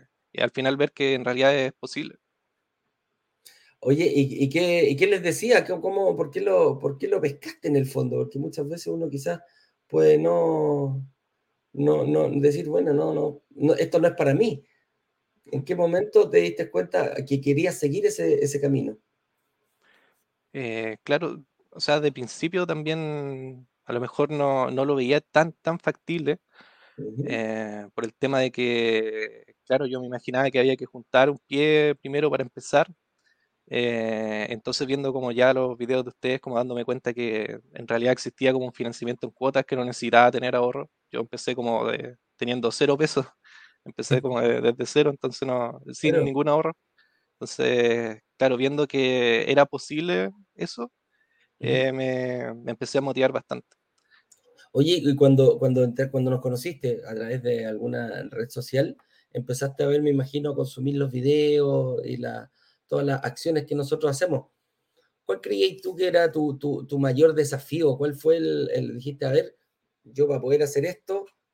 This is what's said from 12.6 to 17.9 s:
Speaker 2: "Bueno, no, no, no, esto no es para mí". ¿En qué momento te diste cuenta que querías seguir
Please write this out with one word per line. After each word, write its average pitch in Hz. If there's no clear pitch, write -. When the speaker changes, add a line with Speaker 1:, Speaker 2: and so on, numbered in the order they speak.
Speaker 2:
"Bueno, 165
no, 156
no, 147
no, 143
esto 165
no 170
es 170
para 139
mí". 185
¿En -
qué 180
momento 180
te 175
diste 170
cuenta 175
que 139
querías 160
seguir 165